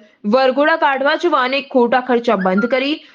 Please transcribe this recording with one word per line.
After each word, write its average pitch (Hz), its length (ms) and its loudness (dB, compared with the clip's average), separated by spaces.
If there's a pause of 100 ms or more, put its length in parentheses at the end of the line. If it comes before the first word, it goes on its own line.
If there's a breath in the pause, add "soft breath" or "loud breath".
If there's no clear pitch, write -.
(280 loud breath)
વરઘોડા 269 500 2
કાઢવા 285 400 0
જેવા 302 240 0
અનેક 262 260 -4
ખોટા 247 340 0
ખર્ચા 240 360 0
બંધ 190 300 0
કરી 269 260 -2 (200 loud breath)